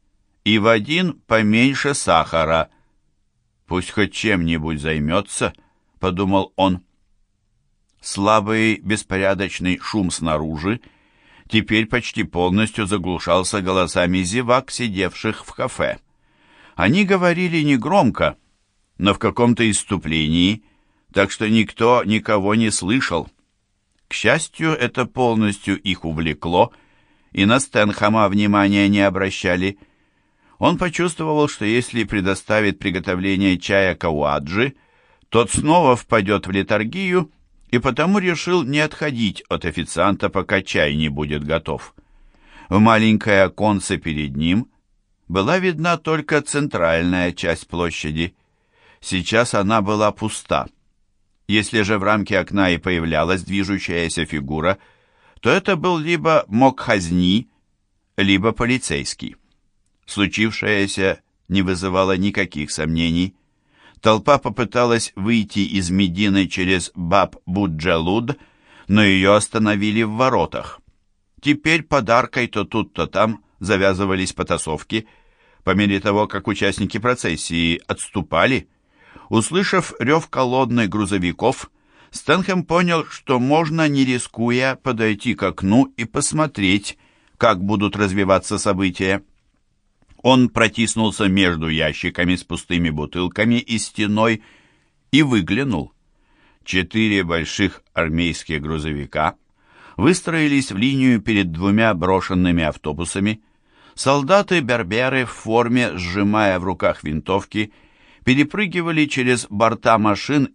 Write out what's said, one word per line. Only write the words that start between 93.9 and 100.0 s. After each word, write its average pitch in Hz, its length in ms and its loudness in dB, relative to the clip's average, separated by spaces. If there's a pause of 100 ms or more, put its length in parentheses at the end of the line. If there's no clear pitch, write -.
и 143 100 6
выглянул. 104 720 0 (720)
Четыре 98 580 0
больших 82 600 -2 (120)
армейских 80 640 -2
грузовика 76 760 -4 (600)
выстроились 151 760 0